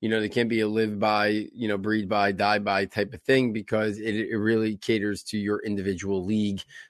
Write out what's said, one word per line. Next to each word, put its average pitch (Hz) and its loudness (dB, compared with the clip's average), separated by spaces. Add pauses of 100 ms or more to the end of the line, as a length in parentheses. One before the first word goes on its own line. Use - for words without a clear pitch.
you 110 -2
know, 110 2
they 107 0
can't 117 0
be 113 0
a 107 2
live 107 0
by, 104 2
you 107 -2
know, 104 0
breathe 104 0
by, 101 4
die 104 2
by 98 0
type 101 -4
of 92 -16
thing, 131 2
because 107 -2
it, 110 -2
it 107 -2
really 110 2
caters 104 -2
to - -6
your 104 -2
individual 98 -4
league, 104 -2 (280)